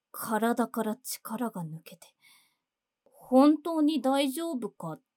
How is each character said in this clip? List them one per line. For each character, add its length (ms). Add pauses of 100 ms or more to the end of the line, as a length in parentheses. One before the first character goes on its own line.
(120)
体 560
か 160
ら 140
力 540
が 120
抜 200
け 120
て。 120 (960)
本 560
当 220
に 200
大 300
丈 220
夫 160
か 240
っ 80 (160)